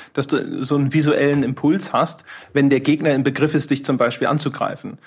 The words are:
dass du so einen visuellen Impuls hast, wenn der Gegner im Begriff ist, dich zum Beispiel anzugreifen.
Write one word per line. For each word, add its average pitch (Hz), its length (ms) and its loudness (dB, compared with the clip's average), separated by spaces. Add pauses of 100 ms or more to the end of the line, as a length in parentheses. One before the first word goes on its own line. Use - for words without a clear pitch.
(140)
dass 139 140 -4
du - 360 -4
so 139 120 -2
einen 139 180 0
visuellen 143 500 2
Impuls 143 500 0
hast, 143 320 -2 (280)
wenn 143 160 4
der 135 100 4
Gegner 147 340 2
im 135 100 0
Begriff 139 320 0
ist, 143 160 0
dich 139 120 -2
zum 135 140 -2
Beispiel 120 300 0
anzugreifen. 147 800 -4